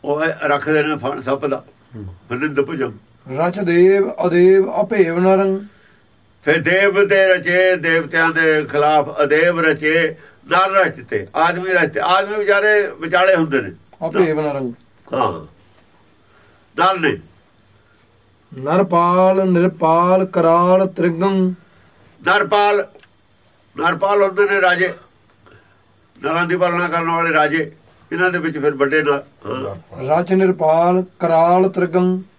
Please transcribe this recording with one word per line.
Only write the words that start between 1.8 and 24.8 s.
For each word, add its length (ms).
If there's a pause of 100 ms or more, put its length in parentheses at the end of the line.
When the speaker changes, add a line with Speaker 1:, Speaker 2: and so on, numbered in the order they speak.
Speaker 2:
ਹੂੰ। 180 (140)
Speaker 1:
ਫਣਿੰਦ 320
ਭੁਜੰ। 320 (460)
Speaker 3:
ਰਚ 200
ਦੇਵ 520 (160)
ਅਦੇਵ 560
ਅਭੇਵ 360
ਨਰੰ। 480 (760)
Speaker 1:
ਫਿਰ 180
ਦੇਵ 460
ਤੇ 260
ਰਚੇ, 420
ਦੇਵਤਿਆਂ 540
ਦੇ 340
ਖਿਲਾਫ 580
ਅਦੇਵ 380
ਰਚੇ, 560 (340)
ਨਰ 200
ਰਚਤੇ, 640
ਆਦਮੀ 380
ਰਚਤੇ। 280
ਆਦਮੀ 360
ਵਿਚਾਰੇ 540 (100)
ਵਿਚਾਲੇ 340
ਹੁੰਦੇ 280
ਨੇ। 80 (360)
Speaker 3:
ਅਭੇਵ 340
ਨਰੰ। 320 (420)
Speaker 1:
ਹਾਂ। 380 (1300)
ਨਲ 220
ਨੇ। 180 (1400)
Speaker 3:
ਨਰਪਾਲ, 920
ਨਿਰਪਾਲ, 800
ਕਰਾਲ, 600
ਤ੍ਰਿਗੰ। 680 (720)
Speaker 1:
ਨਰਪਾਲ, 600 (920)
ਨਰਪਾਲ 440
ਹੁੰਦੇ 220
ਨੇ 160
ਰਾਜੇ, 340 (1300)